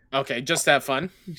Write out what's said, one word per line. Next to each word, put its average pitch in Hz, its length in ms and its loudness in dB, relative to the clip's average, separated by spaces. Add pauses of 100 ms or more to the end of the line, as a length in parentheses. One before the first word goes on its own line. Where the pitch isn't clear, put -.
(140)
Okay, 135 280 -2
just 160 240 -2
to 160 60 6
have 135 120 6
fun? 139 260 -2 (300)